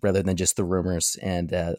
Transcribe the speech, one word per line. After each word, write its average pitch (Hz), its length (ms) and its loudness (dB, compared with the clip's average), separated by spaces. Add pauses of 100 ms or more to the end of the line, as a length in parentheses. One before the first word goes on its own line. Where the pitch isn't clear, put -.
rather 95 220 2
than 92 120 2
just 90 200 0
the 104 80 0
rumors 90 580 0
and, 87 320 -2
uh, 85 260 -2